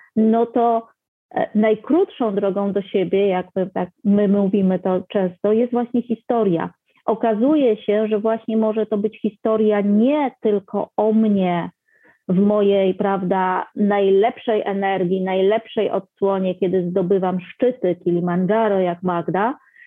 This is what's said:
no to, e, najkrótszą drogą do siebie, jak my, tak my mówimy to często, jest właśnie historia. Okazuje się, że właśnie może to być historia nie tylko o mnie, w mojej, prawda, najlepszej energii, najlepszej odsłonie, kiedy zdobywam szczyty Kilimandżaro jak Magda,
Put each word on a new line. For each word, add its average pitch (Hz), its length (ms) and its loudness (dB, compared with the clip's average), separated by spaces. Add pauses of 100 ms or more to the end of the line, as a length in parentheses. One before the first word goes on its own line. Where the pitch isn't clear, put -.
(160)
no 220 300 2
to, 233 420 0 (480)
e, - 200 -2
najkrótszą 220 800 0
drogą 202 360 -2
do 196 100 -2
siebie, 196 460 -2
jak 180 280 -2
my, 185 180 -4
tak 180 160 -6 (140)
my 202 240 2
mówimy 190 520 2
to 185 300 -2
często, 190 440 -2
jest 240 180 0
właśnie 240 300 -2
historia. 214 680 -2 (360)
Okazuje 233 720 2
się, 214 300 -2
że 214 120 -2
właśnie 220 380 -2
może 220 280 0
to 214 120 -4
być 208 240 -4
historia 214 600 0
nie 233 500 2 (100)
tylko 202 560 -2
o 214 160 2
mnie, 190 560 2 (580)
w 185 120 2
mojej, 202 540 2
prawda, 190 840 -2
najlepszej 202 920 0
energii, 190 560 -2
najlepszej 190 680 -2
odsłonie, 190 640 -2
kiedy 180 340 -2
zdobywam 185 520 0
szczyty 180 540 -2
Kilimandżaro 180 840 0
jak 175 240 -2
Magda, 180 540 -2 (300)